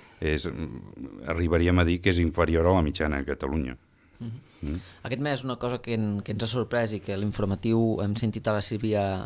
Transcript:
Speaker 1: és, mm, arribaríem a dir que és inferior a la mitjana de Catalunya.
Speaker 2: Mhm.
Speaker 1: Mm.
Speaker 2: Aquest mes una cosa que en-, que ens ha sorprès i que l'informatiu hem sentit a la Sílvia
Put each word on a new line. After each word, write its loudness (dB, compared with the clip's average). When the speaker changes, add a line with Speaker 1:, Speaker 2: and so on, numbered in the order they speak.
Speaker 1:
és, -2
mm, -10
arribaríem 4
a 8
dir 2
que 2
és 4
inferior 4
a 6
la 4
mitjana 0
de -4
Catalunya. -4
Speaker 2:
Mhm. -12
Speaker 1:
Mm. -6
Speaker 2:
Aquest -4
mes -2
una -4
cosa -4
que -4
en-, 0
que -6
ens -4
ha -2
sorprès 0
i -4
que -4
l'informatiu 0
hem 0
sentit -2
a 2
la 0
Sílvia 0